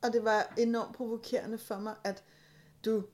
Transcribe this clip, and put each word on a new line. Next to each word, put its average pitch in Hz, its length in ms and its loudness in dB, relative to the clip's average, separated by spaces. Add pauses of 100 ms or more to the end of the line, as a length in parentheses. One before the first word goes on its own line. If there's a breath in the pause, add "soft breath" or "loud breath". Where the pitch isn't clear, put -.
Og 240 120 2
det 226 100 4
var 214 340 4
enormt 233 380 2
provokerende 226 640 -4
for 214 220 -6
mig, 214 240 -6
at 196 200 -4 (640 loud breath)
du 214 180 2 (100)